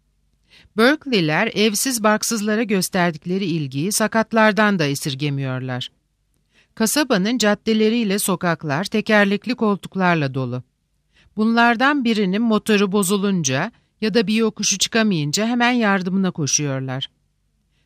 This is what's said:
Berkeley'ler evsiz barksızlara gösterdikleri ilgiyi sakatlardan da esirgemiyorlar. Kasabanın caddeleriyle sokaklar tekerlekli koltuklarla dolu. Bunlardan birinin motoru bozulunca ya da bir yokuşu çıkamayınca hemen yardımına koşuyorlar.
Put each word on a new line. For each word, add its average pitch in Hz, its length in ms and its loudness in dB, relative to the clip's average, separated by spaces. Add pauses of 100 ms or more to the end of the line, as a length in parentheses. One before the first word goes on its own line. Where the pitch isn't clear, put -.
(760)
Berkeley'ler 220 760 2
evsiz 214 480 0
barksızlara 214 600 0
gösterdikleri 185 840 -2
ilgiyi 160 480 -4
sakatlardan 214 840 2
da 160 60 0
esirgemiyorlar. 135 1040 -4 (840)
Kasabanın 233 640 0
caddeleriyle 214 800 2
sokaklar 170 680 -2
tekerlekli 208 680 0
koltuklarla 180 800 0
dolu. 127 280 -6 (720)
Bunlardan 233 680 2
birinin 208 380 0
motoru 208 500 2
bozulunca 190 800 0 (280)
ya 214 140 -2
da 233 120 2
bir 208 80 0
yokuşu 220 440 0
çıkamayınca 196 680 0
hemen 240 240 0
yardımına 196 600 0
koşuyorlar. 135 800 -4 (760)